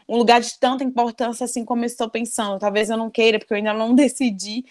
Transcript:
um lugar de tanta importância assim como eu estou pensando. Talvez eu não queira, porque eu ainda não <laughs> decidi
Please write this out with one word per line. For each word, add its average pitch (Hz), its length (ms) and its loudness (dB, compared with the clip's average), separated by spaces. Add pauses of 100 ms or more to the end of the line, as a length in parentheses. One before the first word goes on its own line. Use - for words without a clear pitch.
um 220 100 -2
lugar 233 240 6
de - 180 -10
tanta 262 240 0
importância 240 640 -2
assim 240 180 -6
como 233 200 -4
eu 240 40 -2
estou 240 220 -6
pensando. 226 500 -4
Talvez 202 300 0
eu 226 80 -2
não 226 120 -4
queira, 220 300 4
porque - 140 -8
eu 208 40 0
ainda 208 160 -2
não 226 220 2
<laughs> - 0 -
decidi 240 760 0